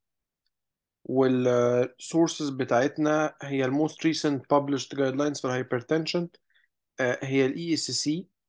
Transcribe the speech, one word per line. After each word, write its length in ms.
وال، 440
آه، 540
sources 480
بتاعتنا 920
هي 220
ال 80
most 220
recent 460
published 420
guidelines 440
for 100
hypertension، 760
آه، 220
هي 240
ال 100
إي 180
إس 160
سي، 360